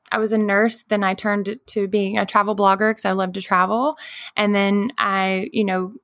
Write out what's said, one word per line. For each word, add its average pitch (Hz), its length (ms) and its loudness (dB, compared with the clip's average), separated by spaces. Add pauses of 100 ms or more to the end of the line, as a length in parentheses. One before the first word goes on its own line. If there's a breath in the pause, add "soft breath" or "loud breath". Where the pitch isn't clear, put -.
(100)
I - 80 0
was 220 140 0
a 220 40 2
nurse. 214 460 2
Then 208 220 -2
I 190 100 0
turned 202 500 -4
to 196 240 -2
being 202 300 0
a 202 80 0
travel 208 300 0
blogger 196 360 4
'cause - 120 -8
I 190 80 2
love 185 220 -2
to 196 60 -6
travel. 208 560 0 (400 loud breath)
And 208 160 2
then 202 460 2
I, 190 540 0
you 220 120 2
know, 185 380 -2